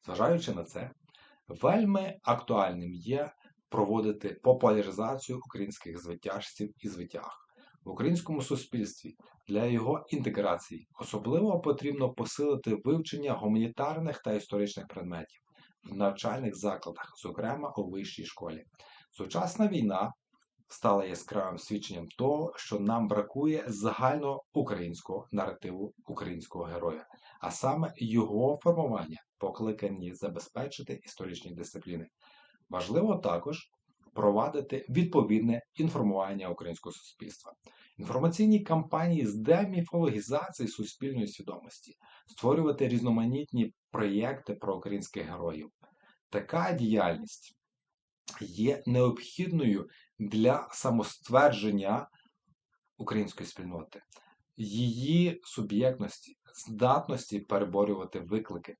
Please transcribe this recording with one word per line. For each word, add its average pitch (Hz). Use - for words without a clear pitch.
Зважаючи 113
на 87
це, 123
вельми 196
актуальним 92
є 123
проводити 107
популяризацію 110
українських 101
звитяжців 95
і 107
звитяг 85
в 95
українському 160
суспільстві. -
Для 104
його 123
інтеграції 95
особливо 170
потрібно 139
посилити 127
вивчення 147
гуманітарних 117
та 113
історичних 101
предметів 87
в 98
навчальних 101
закладах, 92
зокрема 113
у 92
вищій 98
школі. 82
Сучасна 175
війна 110
стала 101
яскравим 92
свідченням 90
того, 147
що -
нам 110
бракує 139
загальноукраїнського 123
наративу 95
українського 87
героя, 82
а 87
саме 151
його 113
формування 127
покликані 98
забезпечити 101
історичні 90
дисципліни. 82
Важливо 123
також 110
провадити -
відповідне 117
інформування 98
українського 85
суспільства, -
інформаційні 170
кампанії 165
з 101
деміфологізації 147
суспільної 120
свідомості, -
створювати 139
різноманітні 120
проєкти 107
про 98
українських 101
героїв. 80
Така 170
діяльність 107
є 107
необхідною 123
для 110
самоствердження 117
української 104
спільноти, 90
її 123
суб'єктності, 107
здатності 123
переборювати 98
виклики 90